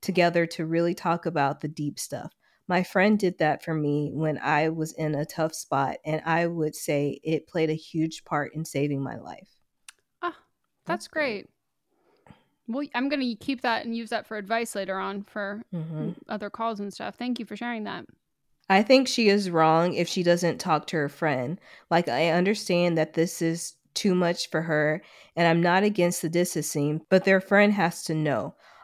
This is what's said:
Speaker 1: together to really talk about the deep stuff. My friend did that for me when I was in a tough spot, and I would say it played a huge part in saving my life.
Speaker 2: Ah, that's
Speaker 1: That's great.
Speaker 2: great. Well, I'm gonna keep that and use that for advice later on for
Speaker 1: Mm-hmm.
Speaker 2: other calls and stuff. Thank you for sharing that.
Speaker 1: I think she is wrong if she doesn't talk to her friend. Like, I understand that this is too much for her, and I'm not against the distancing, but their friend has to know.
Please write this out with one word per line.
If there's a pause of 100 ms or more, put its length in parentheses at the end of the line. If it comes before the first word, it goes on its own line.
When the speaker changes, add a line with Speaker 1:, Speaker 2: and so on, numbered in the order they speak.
Speaker 1:
together
to
really
talk
about
the
deep
stuff. (360)
My
friend
did
that
for
me
when
I
was
in
a
tough
spot, (100)
and
I
would
say
it
played
a
huge
part
in
saving
my
life. (720)
Speaker 2:
Ah,
that's
Speaker 1:
That's
great.
Speaker 2:
great. (1200)
Well,
I'm
gonna
keep
that
and
use
that
for
advice
later
on
for (120)
Speaker 1:
Mm-hmm. (180)
Speaker 2:
other
calls
and
stuff.
Thank
you
for
sharing
that. (640)
Speaker 1:
I
think
she
is
wrong
if
she
doesn't
talk
to
her
friend. (300)
Like,
I
understand
that
this
is (180)
too
much
for
her, (340)
and
I'm
not
against
the
distancing,
but
their
friend
has
to
know. (300)